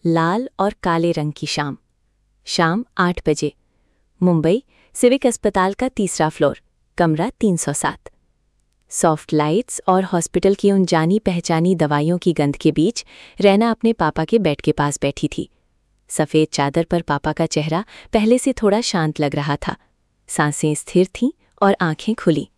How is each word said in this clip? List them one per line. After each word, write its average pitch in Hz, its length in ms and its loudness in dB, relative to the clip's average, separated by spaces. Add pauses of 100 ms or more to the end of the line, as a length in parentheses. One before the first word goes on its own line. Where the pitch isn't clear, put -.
लाल 170 440 0 (100)
और 202 140 -2 (100)
काले 170 280 0
रंग 151 260 -4
की 147 100 -10
शाम। 147 300 -6 (680)
शाम 175 400 0 (120)
आठ 180 300 0
बजे, 151 260 -2 (680)
मुंबई, 175 400 2 (300)
सिविक 254 320 2
अस्पताल 202 480 0
का 254 140 -4
तीसरा 175 420 -2
फ्लोर, 139 300 0 (380)
कमरा 165 420 2
तीन 190 180 2
सौ 143 160 -4
सात। - 360 -6 (800)
सॉफ्ट - 440 0
लाइट्स 156 540 0
और 185 160 4
हॉस्पिटल 185 520 0
की 202 160 2
उन 190 140 4
जानी 170 340 2
पहचानी 175 560 0
दवाइयों 151 420 0
की 170 160 0
गंध 143 220 0
के 156 160 0
बीच 170 340 -2 (360)
रैना 208 300 4
अपने 226 220 0
पापा 160 320 0
के 226 140 2
बेड 160 220 0
के 156 100 0
पास 147 300 -2
बैठी 143 360 -2
थी। - 120 -8 (600)
सफेद 156 420 0
चादर 143 320 -2
पर 170 180 -2
पापा 151 320 -4
का 165 120 -2
चेहरा 160 400 -4 (280)
पहले 226 240 4
से 254 160 -2
थोड़ा 214 280 2
शांत 160 380 -2
लग 147 160 0
रहा 147 220 -2 (100)
था। - 80 -6 (520)
सांसें 151 480 -2
स्थिर 185 300 0
थीं 262 260 -4 (300)
और 196 200 4
आंखें 175 340 -2
खुली। 151 420 0